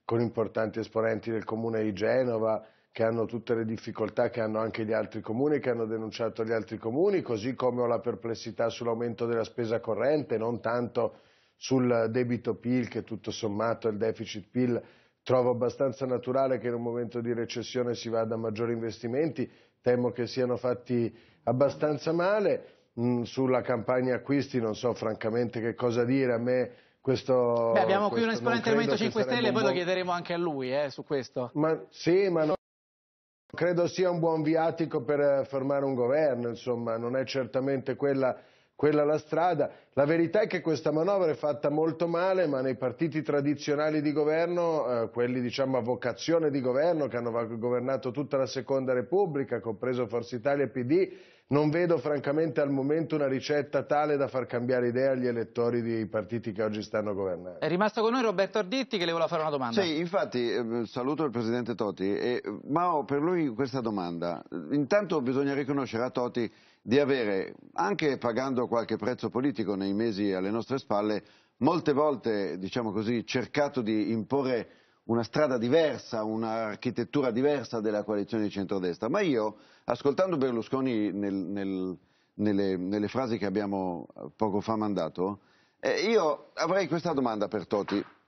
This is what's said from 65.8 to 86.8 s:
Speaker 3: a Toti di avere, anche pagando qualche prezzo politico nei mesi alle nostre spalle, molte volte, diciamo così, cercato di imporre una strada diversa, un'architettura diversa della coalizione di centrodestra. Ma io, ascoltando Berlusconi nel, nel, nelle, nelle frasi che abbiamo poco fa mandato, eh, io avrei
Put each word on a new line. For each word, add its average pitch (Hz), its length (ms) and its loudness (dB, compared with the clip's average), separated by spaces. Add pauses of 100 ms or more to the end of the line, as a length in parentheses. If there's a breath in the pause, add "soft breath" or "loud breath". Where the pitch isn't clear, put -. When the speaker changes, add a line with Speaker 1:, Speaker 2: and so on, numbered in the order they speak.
Speaker 3:
a 127 60 -2
Toti 120 400 -2 (320 soft breath)
di 117 160 2
avere, 120 560 2 (200)
anche 156 420 0
pagando 123 500 -2
qualche 113 300 0
prezzo 107 320 -2
politico 113 460 -2
nei 98 180 -2
mesi 104 400 0
alle 92 180 -2
nostre 117 280 -4
spalle, 107 440 -2 (360 soft breath)
molte 151 340 2
volte, 107 640 0
diciamo 104 320 -4
così, 107 360 -2
cercato 131 560 -2
di 107 300 0
imporre 123 560 -2 (360 soft breath)
una 117 180 0
strada 131 360 0
diversa, 120 640 0
un'architettura 113 1080 -2
diversa 123 500 0
della 104 240 0
coalizione 107 400 -2
di 101 60 -2
centrodestra. 95 580 -2
Ma 190 120 0
io, 113 360 0 (280 loud breath)
ascoltando 143 520 0
Berlusconi 123 760 0
nel, 101 220 -2
nel, 95 600 -4 (380 soft breath)
nelle, 101 420 2
nelle 101 320 -2
frasi 117 300 -2
che 101 80 -2
abbiamo 95 600 -2 (300)
poco 104 240 0
fa 113 160 -2
mandato, 95 640 -2 (400 soft breath)
eh, 131 280 0
io 180 460 2
avrei 175 320 0